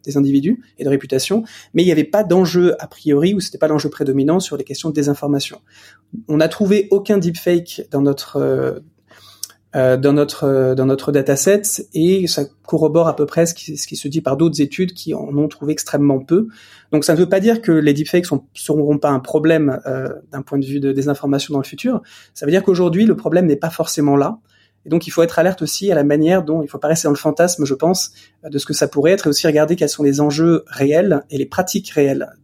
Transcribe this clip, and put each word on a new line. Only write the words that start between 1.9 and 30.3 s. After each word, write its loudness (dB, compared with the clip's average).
avait 4
pas 0
d'enjeu 2
a -14
priori, 0
ou -2
c'était -8
pas 2
l'enjeu 0
prédominant 0
sur -8
les -8
questions -10
de -6
désinformation. -4
On -2
n'a 2
trouvé 0
aucun 2
deepfake -2
dans -2
notre, -2
euh, -2
euh, 2
dans 2
notre, 0
euh, 2
dans 0
notre -2
dataset, 2
et 2
ça -2
corrobore 2
à -2
peu -2
près 0
ce -4
qui, -14
ce -10
qui -12
se -8
dit -4
par -2
d'autres 0
études -2
qui -10
en -6
ont 0
trouvé -6
extrêmement 0
peu. 0
Donc 2
ça 4
ne 2
veut 4
pas 2
dire 2
que 2
les 4
deepfakes 0
sont, -4
seront 0
pas 0
un 2
problème, 2
euh, -6
d'un -12
point -4
de -2
vue -6
de 0
désinformation -2
dans 0
le -4
futur. -4
Ça -12
veut 0
dire 2
qu'aujourd'hui, 2
le 4
problème 0
n'est 2
pas -4
forcément 0
là. 0
Et -12
donc, -2
il -12
faut 2
être 0
alerte 2
aussi -4
à 2
la 2
manière 2
dont, -2
il -8
faut -14
pas -4
rester 0
dans 2
le -4
fantasme, 0
je 0
pense, 0
euh, -14
de -4
ce -6
que -4
ça 0
pourrait 2
être, 0
et 2
aussi 0
regarder 2
quels 0
sont -6
les 2
enjeux 2